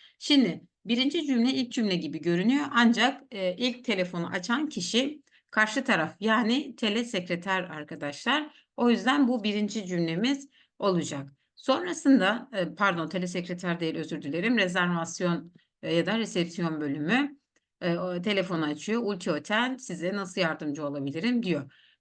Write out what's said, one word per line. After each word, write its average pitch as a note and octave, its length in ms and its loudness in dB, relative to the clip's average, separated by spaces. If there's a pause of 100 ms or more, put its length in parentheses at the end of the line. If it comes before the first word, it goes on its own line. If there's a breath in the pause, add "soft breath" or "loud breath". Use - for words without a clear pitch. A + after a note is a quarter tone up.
(200 soft breath)
Şimdi B3 420 4 (240)
birinci C4 400 0
cümle B3+ 280 4
ilk B3+ 180 -2
cümle G#3 240 0
gibi D#3+ 260 -4
görünüyor G3+ 500 2
ancak, A#3 600 4
e, F#3 240 -2
ilk B3 300 -2
telefonu F3+ 420 -2
açan A#3+ 420 -2
kişi B3+ 540 -2 (280 soft breath)
karşı G#3+ 320 0
taraf E3+ 360 0
yani A#3 560 2
telesekreter F#3+ 880 -2
arkadaşlar. D3+ 1040 -6 (100)
O A#3+ 120 4
yüzden A#3+ 380 4
bu A#3 160 0
birinci G#3 420 -2
cümlemiz F3+ 640 -2 (300 soft breath)
olacak. D3+ 540 -2 (220)
Sonrasında, C4+ 960 2
e, F#3 220 -2
pardon F3 320 2
telesekreter F3 720 -4
değil E3 160 -2
özür D#3 260 -6
dilerim F3+ 360 0
rezervasyon, F3 960 0 (300 soft breath)
e, D#3+ 140 -2
ya E3 100 4
da G#3 120 0
resepsiyon E3+ 640 -2
bölümü. F3 560 0 (440)
E, E3+ 160 0
o F3+ 240 -4
telefonu F#3 440 0
açıyor. G3+ 380 -2
"Ulti G3+ 280 -4
Otel A3 460 -2
size F3+ 380 -6
nasıl G3 260 -4
yardımcı D#3 440 -2
olabilirim?" D3 580 -2
diyor. D#3+ 280 -2 (300 soft breath)